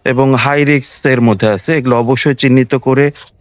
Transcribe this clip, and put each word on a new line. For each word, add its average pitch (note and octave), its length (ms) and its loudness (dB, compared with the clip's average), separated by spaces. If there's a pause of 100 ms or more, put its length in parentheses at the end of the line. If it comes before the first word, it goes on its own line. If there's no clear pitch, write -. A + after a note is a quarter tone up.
এবং C3+ 300 2
হাই C#3 300 0
রিস্কের C3+ 560 -2
মধ্যে A2 280 2
আছে, G#2+ 260 -2
এগুলো B2+ 220 0
অবশ্যই B2 380 0
চিহ্নিত C3 400 0
করে, C3+ 360 0 (300)